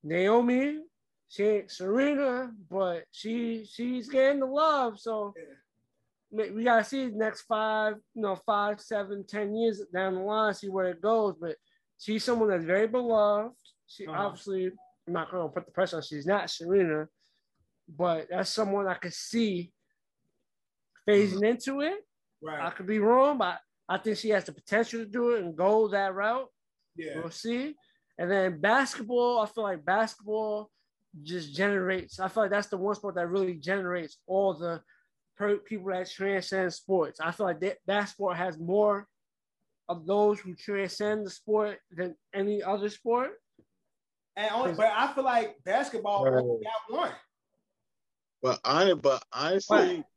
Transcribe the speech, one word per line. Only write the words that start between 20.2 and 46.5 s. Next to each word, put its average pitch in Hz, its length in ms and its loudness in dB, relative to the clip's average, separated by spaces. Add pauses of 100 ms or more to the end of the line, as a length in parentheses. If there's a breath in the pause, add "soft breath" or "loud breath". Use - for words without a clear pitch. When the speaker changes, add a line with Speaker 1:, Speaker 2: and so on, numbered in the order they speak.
Speaker 1:
phasing 202 260 6
Speaker 2:
Mm-hmm. 202 100 0
Speaker 1:
into 254 360 0
it. 370 240 -2 (380)
Speaker 2:
Right. 156 180 -8
Speaker 1:
I 165 100 -4
could 185 160 -10
be 214 120 0
wrong, 254 400 6
but 196 200 0 (300)
I 190 100 0
think 214 200 -2
she 220 120 -4
has 190 140 4
the 165 80 -14
potential 226 480 -2
to 220 60 -8
do 240 240 0
it 220 140 2
and 165 120 -8
go 214 320 4
that 196 260 0
route. 233 340 -2 (480)
Speaker 2:
Yeah. 156 220 -8
Speaker 1:
We'll 165 120 -6
see. 247 460 -6 (420)
And 175 120 -2
then 185 300 0
basketball, 240 800 2
I 214 60 0
feel 220 180 -8
like 175 200 -6
basketball 214 880 -2 (520)
just 151 320 -8
generates. 190 640 0
I 185 100 -4
feel 214 160 2
like 190 60 0
that's 202 180 0
the 190 100 -6
one 196 160 0
sport 202 220 -8
that 175 120 -2
really 185 260 0
generates 180 720 -4
all 190 280 2
the 165 280 -6 (540)
per-, 202 220 0
people 196 340 -8
that 185 180 -4
transcend 190 640 -2
sports. - 480 -2
I 165 100 -2
feel 196 160 -4
like 160 140 -2
that, 185 160 -2 (100)
that 202 220 0
sport 185 300 -4
has 175 200 -4
more 202 480 2 (840)
of 170 180 -6
those 208 340 4
who 185 140 -12
transcend 208 720 -4
the 185 40 -10
sport 214 480 -2 (120)
than 175 260 -6 (180)
any 202 280 -2
other 202 260 -2
sport. 240 440 -2 (1000)
Speaker 2:
And 214 180 -2
only, 233 180 0
Speaker 1:
'Cause 165 80 -6
Speaker 2:
but 214 160 6
I 262 180 2
feel 269 120 -2
like 233 400 2
basketball 202 600 0
Speaker 3:
Right. 127 180 6
Speaker 2:
only 117 220 0